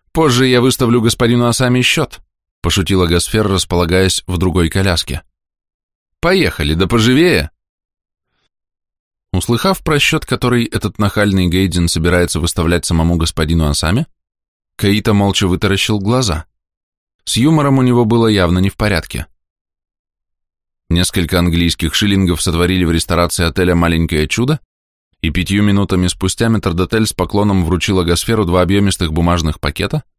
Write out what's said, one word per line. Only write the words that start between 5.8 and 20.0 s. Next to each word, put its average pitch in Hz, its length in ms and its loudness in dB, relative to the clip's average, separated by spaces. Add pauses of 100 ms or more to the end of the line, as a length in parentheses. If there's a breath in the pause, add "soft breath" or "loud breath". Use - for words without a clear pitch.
"Поехали, 110 540 0
да 90 120 0
поживее!" 120 640 2 (1800)
Услыхав 120 520 -2
про 156 140 0
счет, - 260 -2
который 123 400 0
этот - 340 -6
нахальный 101 500 2
Гейдзин 87 400 0
собирается 85 520 0
выставлять 85 460 0
самому 85 300 0
господину 80 520 0
Асами, 80 380 -2 (680)
Каита 104 360 0
молча 101 340 0
вытаращил 98 520 0
глаза. 98 480 -2 (800)
С - 120 -6
юмором 143 420 2
у 131 40 2
него 123 240 4
было 113 200 2
явно 92 320 2
не 95 120 0
в - 60 -10
порядке. 82 500 -4 (1600)